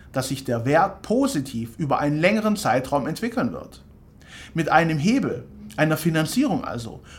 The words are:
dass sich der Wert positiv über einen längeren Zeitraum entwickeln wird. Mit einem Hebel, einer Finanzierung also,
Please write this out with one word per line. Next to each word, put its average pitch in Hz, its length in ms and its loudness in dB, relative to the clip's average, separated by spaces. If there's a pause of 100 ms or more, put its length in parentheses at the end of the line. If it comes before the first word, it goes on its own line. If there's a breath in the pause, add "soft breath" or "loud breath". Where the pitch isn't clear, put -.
(120 soft breath)
dass 131 160 -2
sich 135 160 -4
der 117 220 -2
Wert 170 360 2
positiv 143 800 -2
über 143 180 0
einen 147 220 0
längeren 208 380 2
Zeitraum 175 500 0
entwickeln 156 460 -4
wird. - 300 -14 (720 loud breath)
Mit 160 160 0
einem 160 300 4
Hebel, 185 460 0 (320)
einer 156 200 2
Finanzierung 165 640 2
also, 113 380 -8 (180 loud breath)